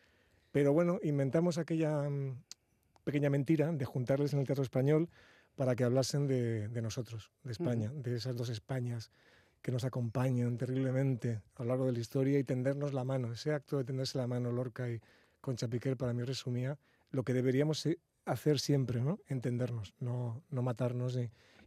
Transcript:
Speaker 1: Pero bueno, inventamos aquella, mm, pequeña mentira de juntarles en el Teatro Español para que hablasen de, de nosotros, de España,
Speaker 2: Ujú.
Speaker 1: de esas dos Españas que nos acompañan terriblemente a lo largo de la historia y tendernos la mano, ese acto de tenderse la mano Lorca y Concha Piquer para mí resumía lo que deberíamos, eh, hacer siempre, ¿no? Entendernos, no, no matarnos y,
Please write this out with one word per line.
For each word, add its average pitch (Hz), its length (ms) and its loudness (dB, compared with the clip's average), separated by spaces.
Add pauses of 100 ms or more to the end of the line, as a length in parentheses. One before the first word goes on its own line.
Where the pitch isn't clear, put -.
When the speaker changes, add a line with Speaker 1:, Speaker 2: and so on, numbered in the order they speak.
(520)
Speaker 1:
Pero 143 220 6
bueno, 175 280 4
inventamos 151 560 2
aquella, 156 520 0
mm, 139 340 -4 (600)
pequeña 143 240 2
mentira 143 420 4
de 135 140 -2
juntarles 135 480 0
en 143 60 2
el 135 60 2
Teatro 139 180 0
Español 147 460 4 (460)
para 127 200 2
que 120 80 2
hablasen 131 440 2
de, 117 420 0
de 117 120 -4
nosotros, 113 500 -8 (120)
de 123 80 -8
España, 117 400 -2
Speaker 2:
Ujú. 147 120 -10
Speaker 1:
de 120 120 -2
esas 120 200 -4
dos 120 140 -4
Españas 120 600 -6 (500)
que 123 120 -4
nos 127 100 -2
acompañan 123 760 0
terriblemente 131 840 0 (140)
a 127 80 -8
lo 117 60 -2
largo 131 160 2
de 131 60 2
la 117 80 -2
historia 135 400 2
y 135 60 0
tendernos 139 480 0
la 127 100 -2
mano, 127 300 -2
ese 151 180 -4
acto 147 260 -2
de 135 60 0
tenderse 131 340 -4
la 127 80 0
mano 123 280 -2
Lorca 123 360 -4
y 117 120 -6 (400)
Concha 127 260 -4
Piquer 123 300 -2
para 120 160 -2
mí 120 100 -2
resumía 127 540 -4 (340)
lo 131 120 0
que 123 100 0
deberíamos, 131 520 2
eh, 160 140 0 (260)
hacer 143 340 2
siempre, 123 420 2
¿no? 151 260 -2
Entendernos, 123 720 -4
no, 123 500 -4
no 131 120 -2
matarnos 123 560 -2
y, 120 120 -2 (380)